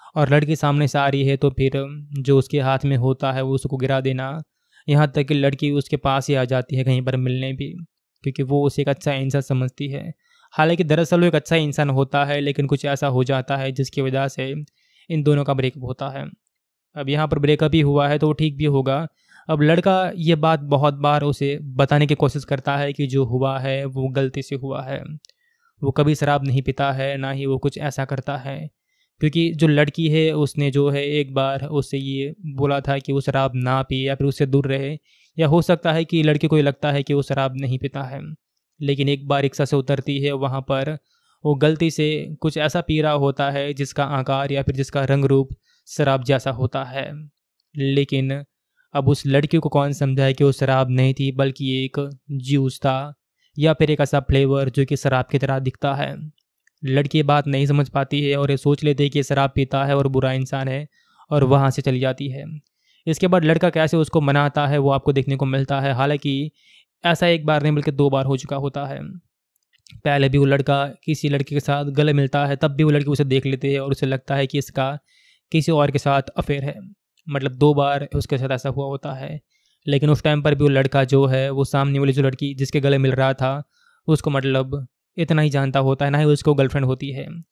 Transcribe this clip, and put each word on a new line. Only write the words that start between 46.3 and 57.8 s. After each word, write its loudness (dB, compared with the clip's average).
होता -4
है। -10
लेकिन 0
अब 2
उस 2
लड़की 2
को 0
कौन 0
समझाए 0
कि 2
वो 6
शराब 0
नहीं 4
थी -2
बल्कि -2
एक -4
जूस 0
था -2
या 4
फिर 2
एक 0
ऐसा 2
फ्लेवर 2
जो 0
कि -2
शराब -2
की 0
तरह -2
दिखता -4
है। -4
लड़की 0
ये 4
बात 2
नहीं 0
समझ 2